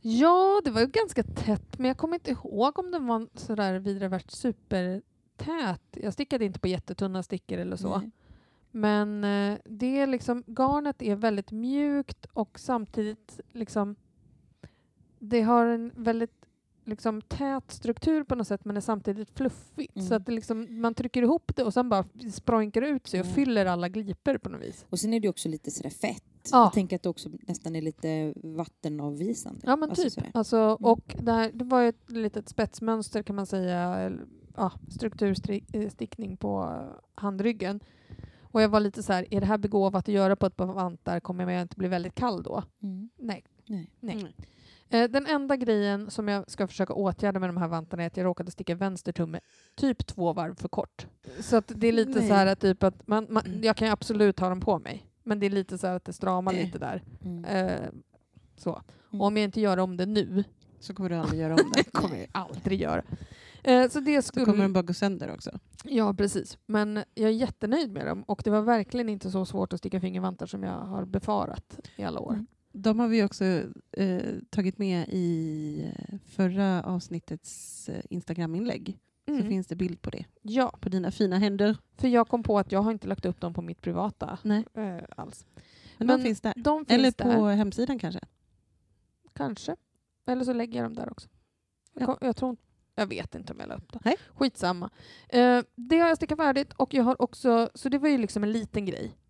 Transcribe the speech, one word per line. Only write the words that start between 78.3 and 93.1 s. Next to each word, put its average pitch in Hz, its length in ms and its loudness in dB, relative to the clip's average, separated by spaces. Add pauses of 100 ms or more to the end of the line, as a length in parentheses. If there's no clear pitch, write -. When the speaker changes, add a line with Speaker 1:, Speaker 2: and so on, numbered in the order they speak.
Speaker 1:
Mm. 285 140 0
Speaker 3:
Så 208 60 0
finns 190 200 -2
det 165 80 -8
bild 180 260 -4
på - 80 -8
det. - 160 -10 (160)
Speaker 1:
Ja. 247 380 0
Speaker 3:
På - 100 -4
dina 185 220 0
fina 185 260 2
händer. 202 400 4 (200)
Speaker 1:
För 262 100 0
jag 240 200 6
kom 240 160 -2
på 208 160 4
att 190 120 -2
jag 196 100 2
har 214 100 2
inte 208 160 -6
lagt 190 180 -4
upp 180 160 -2
dem 170 120 -6
på 175 80 -4
mitt 170 200 -10
privata, 180 640 -4
Speaker 3:
Nej. 214 300 2
Speaker 1:
eh, 196 240 -6 (200)
alls. - 280 -14 (520)
Speaker 3:
Men 226 100 0
Speaker 1:
Men 254 120 8
Speaker 3:
de 254 40 -2
finns 226 180 0
där. 214 140 -2
Speaker 1:
de 294 300 0
finns 240 140 6
Speaker 3:
Eller 262 120 6
på 233 360 4
Speaker 1:
där. 202 80 4
Speaker 3:
hemsidan 226 440 0
kanske. 180 200 -4 (1120)
Speaker 1:
Kanske. 262 420 -6 (520)
Eller 254 180 0
så 254 80 0
lägger 233 260 -4
jag 240 60 -2
dem 226 100 -8
där 240 160 -8
också. - 160 -18 (680)
Jag - 80 -8
Speaker 3:
Ja. 254 40 0
Speaker 1:
kom, 254 120 0 (100)
jag 233 80 0
tror 254 160 -2
inte, 233 100 -10 (340)
jag 214 120 0
vet 110 280 -8